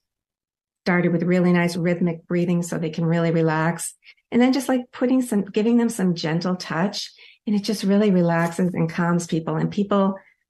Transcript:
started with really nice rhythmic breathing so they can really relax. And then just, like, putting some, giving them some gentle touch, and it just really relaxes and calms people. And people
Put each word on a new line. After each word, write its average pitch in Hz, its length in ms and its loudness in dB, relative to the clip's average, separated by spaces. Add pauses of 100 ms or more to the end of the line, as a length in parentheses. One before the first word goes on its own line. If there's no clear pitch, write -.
(840)
started 180 260 2
with 175 100 0
really 180 320 2
nice 175 240 2
rhythmic 175 480 -2
breathing 175 380 0
so 165 160 -6
they 165 100 -4
can 165 160 -4
really 165 240 2
relax. 160 640 0 (380)
And 240 100 2
then 254 120 4
just, - 160 -2
like, 254 220 -2
putting 254 300 0
some, 208 240 -2
giving 233 320 0
them 233 120 2
some 185 260 0
gentle 170 400 -2
touch, 180 560 -4 (340)
and 208 100 0
it 202 80 -2
just 208 200 -4
really 202 260 4
relaxes 170 640 2
and 170 160 0
calms 170 380 0
people. 165 280 -4
And 160 140 -2
people 196 460 0 (340)